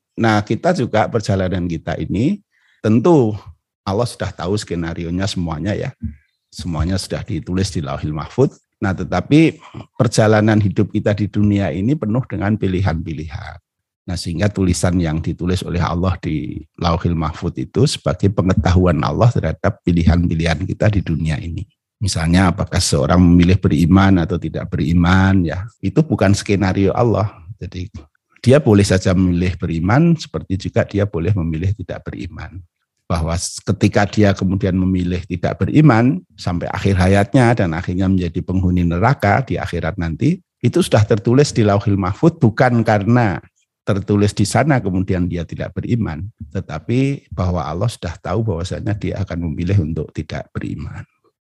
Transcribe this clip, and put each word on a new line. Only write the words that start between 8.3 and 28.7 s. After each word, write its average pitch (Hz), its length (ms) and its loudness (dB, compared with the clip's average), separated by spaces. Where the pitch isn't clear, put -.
Nah, 101 140 -2
tetapi 92 720 0
perjalanan 107 640 4
hidup 104 320 0
kita 104 240 -2
di 101 160 -4
dunia 101 400 0
ini 98 240 -2
penuh 110 320 -2
dengan 98 320 -2
pilihan-pilihan. 80 1000 -4
Nah, 87 180 -8
sehingga 87 320 -2
tulisan 90 480 0
yang 80 240 -2
ditulis 90 400 -4
oleh 82 160 -6
Allah 87 400 -2
di 73 400 -6
Lauhil 85 400 -2
Mahfud 80 400 -4
itu 101 320 0
sebagai - 400 -2
pengetahuan 90 760 2
Allah 87 300 2
terhadap 85 560 -2
pilihan-pilihan 85 800 2
kita - 240 0
di 104 80 0
dunia 78 400 -2
ini. 85 240 -10
Misalnya 90 480 2
apakah 85 320 -2
seorang 85 400 2
memilih 87 400 6
beriman 90 640 4
atau 85 160 -4
tidak - 320 -8
beriman, 90 720 2
ya, 90 240 -6
itu 98 160 0
bukan 104 320 2
skenario 98 640 0
Allah. 107 320 2
Jadi 92 320 -12
dia 127 160 6
boleh 107 240 6